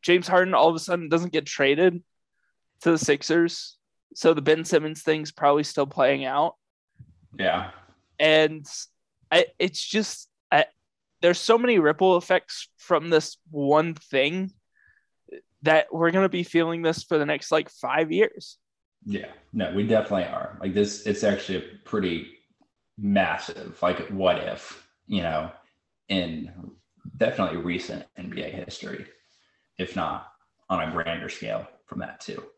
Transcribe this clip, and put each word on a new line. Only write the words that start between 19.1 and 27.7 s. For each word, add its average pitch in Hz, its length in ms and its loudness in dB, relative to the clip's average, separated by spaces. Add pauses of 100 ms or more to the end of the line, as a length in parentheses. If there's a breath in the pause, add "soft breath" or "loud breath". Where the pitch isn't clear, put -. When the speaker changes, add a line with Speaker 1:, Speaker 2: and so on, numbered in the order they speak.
Speaker 2:
no, 95 200 -2
we 104 120 0
definitely 107 400 2
are. - 340 -8
Like, 95 140 -6
this, 104 320 0
it's 104 180 -2
actually 98 340 -2
a 82 60 -6 (220)
pretty 87 460 -4 (680)
massive, 95 840 -2
like, 95 260 0
what 92 300 2
if, - 480 -10 (220)
you 98 140 -2
know, 80 300 -4 (580 soft breath)
in 87 420 -4 (680)
definitely 87 400 -2
recent 87 480 -6 (120)